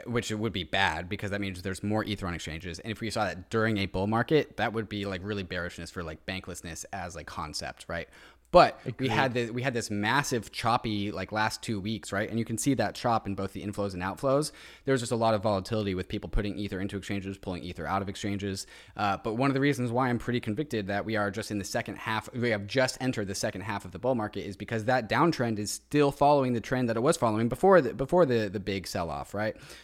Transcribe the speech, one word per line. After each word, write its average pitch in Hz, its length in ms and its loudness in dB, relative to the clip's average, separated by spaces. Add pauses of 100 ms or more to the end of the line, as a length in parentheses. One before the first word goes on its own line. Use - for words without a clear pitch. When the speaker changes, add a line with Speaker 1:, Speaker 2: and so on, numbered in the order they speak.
Speaker 1:
which 117 260 -2
it 107 40 -2
would 107 180 0
be 92 100 -2
bad 90 460 2
because 101 220 -4
that 101 100 -2
means 92 200 -4
there's 95 220 -6
more 107 220 0
Ether 104 200 -4
on 87 80 -4
exchanges. 82 460 -8
And - 100 -10
if 107 120 -6
we 113 80 -4
saw 107 160 0
that 90 240 -6
during 110 300 2
a 98 60 0
bull 92 220 -2
market, 120 480 2
that 104 160 0
would 107 160 -4
be, 101 180 -4
like, 98 200 -4
really 101 180 -4
bearishness 87 480 -6
for, 92 120 -6
like, 78 220 -10
banklessness 92 680 -8
as 90 240 -8
a 76 80 -10
concept, - 640 -8
right? 85 180 -4 (460)
But 156 320 8
we 127 60 -4
Speaker 2:
Agreed. 131 180 -2
Speaker 1:
had 131 240 2
the, 117 160 -2
we 120 140 -6
had 135 100 0
this 117 160 -2
massive 110 600 0
choppy, 110 600 0
like, 92 200 -6
last 107 320 -2
two 107 160 -4
weeks, 104 320 -6
right? 101 180 -2
And 110 80 -4
you 113 80 0
can 113 140 -4
see 139 160 2
that 107 180 0
chop 113 320 0
in 98 80 -2
both 95 180 -4
the 82 140 -10
inflows 101 300 -4
and 87 80 -6
outflows. 135 480 0 (340)
There's 135 140 2
just 117 120 -6
a 123 40 0
lot 113 180 4
of 104 80 2
volatility 101 540 0
with 92 120 -2
people 101 220 -6
putting 101 300 0
Ether 98 200 -4
into 98 160 -4
exchanges, 98 440 -6
pulling 90 240 -6
Ether 85 240 -8
out 98 160 0
of 95 60 -8
exchanges. 101 580 -4 (280)
Uh, 98 220 0
but 107 200 -4
one 135 120 2
of 131 60 2
the 135 40 2
reasons 123 320 2
why 127 160 2
I'm 120 120 2
pretty 120 200 -2
convicted 104 460 -2
that 101 180 0
we 110 120 -2
are 104 160 2
just 104 180 -6
in 104 80 -2
the 95 80 -4
second 117 300 -4
half, - 400 -4
we 120 160 2
have 101 160 0
just 127 340 2
entered 120 260 -2
the 98 60 -4
second 104 280 -4
half 101 240 -4
of 92 60 -14
the 95 60 -10
bull 123 160 2
market 104 320 -2
is 98 100 -8
because 107 300 -4
that 123 240 2
downtrend 120 480 4
is 104 140 -4
still 147 400 4
following 143 420 6
the 113 80 0
trend 127 280 0
that 113 60 2
it 113 60 0
was 156 160 4
following 113 320 2
before 185 320 8
the, 110 140 2
before 139 280 4
the, 117 260 4
the 98 100 -4
big 98 260 -2
sell-off, 78 480 -4
right? 104 240 -2 (260)